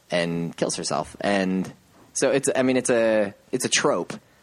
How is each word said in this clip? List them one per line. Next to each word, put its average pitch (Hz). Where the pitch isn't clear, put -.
and 85
kills -
herself. 78
And 95
so 135
it's, 135
I 131
mean, 131
it's 123
a, 110
it's 127
a 110
trope 104